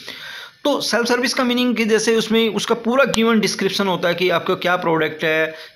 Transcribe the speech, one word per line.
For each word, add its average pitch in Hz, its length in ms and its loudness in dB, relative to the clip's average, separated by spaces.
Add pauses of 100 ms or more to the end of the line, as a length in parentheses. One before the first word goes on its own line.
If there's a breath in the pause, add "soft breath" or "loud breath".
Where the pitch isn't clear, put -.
(640 loud breath)
तो 277 160 2
self 226 260 -2
service 240 280 0
का 262 100 0
meaning 247 320 0
कि 226 80 0
जैसे 220 320 2
उसमें 226 320 2
उसका 208 260 -2
पूरा 240 300 2
given 226 360 2
description 196 460 0
होता 175 220 0
है 175 60 2
कि 180 160 0
आपका 170 240 0
क्या 175 220 0
product 160 480 -2
है, 160 300 0 (220 loud breath)